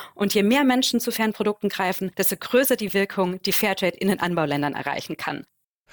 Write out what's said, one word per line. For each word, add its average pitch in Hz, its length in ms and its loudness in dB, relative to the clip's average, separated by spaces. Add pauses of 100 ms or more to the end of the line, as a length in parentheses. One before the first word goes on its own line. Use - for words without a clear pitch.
(140)
Und 202 220 0
je 202 80 4
mehr 254 200 4
Menschen 254 360 2
zu 233 120 -4
fairen 220 220 0
Produkten 208 360 -2
greifen, 190 480 -2
desto 190 180 0
größer 262 400 2
die 208 180 -4
Wirkung, 190 480 0
die 196 120 -2
Fairtrade 190 440 0
in 196 120 0
den 196 100 2
Anbauländern 147 560 0
erreichen - 420 -6
kann. - 280 -8 (480)